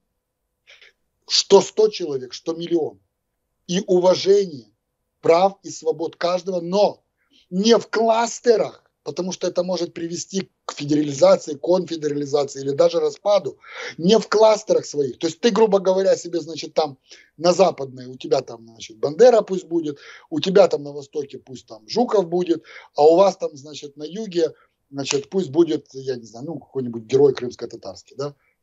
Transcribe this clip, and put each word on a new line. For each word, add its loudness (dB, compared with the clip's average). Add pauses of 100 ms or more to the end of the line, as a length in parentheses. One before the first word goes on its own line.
(1300)
Что 4
сто 0
человек, -10
что -8
миллион. -4 (640)
И -2
уважение 2 (500)
прав 2 (100)
и -16
свобод -6
каждого, -4
но 0 (480)
не 4
в -2
кластерах, 0 (180)
потому -8
что -6
это -4
может -6
привести -8 (140)
к -12
федерализации, 2
конфедерализации -2
или -6
даже 2
распаду, -2 (400)
не 4
в 0
кластерах 2
своих. -4
То -4
есть -6
ты, 2
грубо 4
говоря, 2
себе, -6
значит, -12
там -2 (380)
на 2
западной, 0
у -16
тебя -2
там, -16
значит, -20
Бандера 4
пусть -6
будет, -4 (320)
у -6
тебя 4
там -6
на -14
востоке -12
пусть -20
там -20
Жуков 0
будет, -2 (320)
а 4
у 8
вас 4
там, -10
значит, -18
на -12
юге, -4 (360)
значит, -6
пусть -4
будет, 0
я -8
не -14
знаю, -16
ну, -12
какой-нибудь -10
герой 4
крымско-татарский, -14
да, -10 (280)